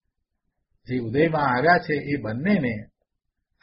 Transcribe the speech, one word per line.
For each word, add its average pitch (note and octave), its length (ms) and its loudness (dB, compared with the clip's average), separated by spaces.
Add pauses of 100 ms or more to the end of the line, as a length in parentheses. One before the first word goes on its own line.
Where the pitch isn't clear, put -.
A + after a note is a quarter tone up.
(880)
જે B2+ 120 -4
ઉદયમાં C#3+ 480 0
આવ્યા C#3 300 4
છે D#3+ 160 -4
એ C#3+ 220 -4
બંનેને B2 600 -2 (880)